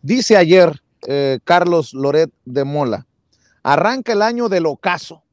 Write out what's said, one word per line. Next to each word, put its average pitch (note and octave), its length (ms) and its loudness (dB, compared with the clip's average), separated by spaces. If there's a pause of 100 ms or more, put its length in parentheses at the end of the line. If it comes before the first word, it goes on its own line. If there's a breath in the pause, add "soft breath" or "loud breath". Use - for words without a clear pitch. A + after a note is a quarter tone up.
Dice A3 360 0
ayer, F3 440 4 (260)
eh, C3+ 360 -2
Carlos F3 500 0
Loret C#3+ 380 -2 (140)
de C3 180 -4
Mola, C#3 440 -4 (560)
"Arranca A3+ 480 -2
el G#3 100 0
año A#3 280 -2
del F3 160 0
ocaso". D#3+ 680 -6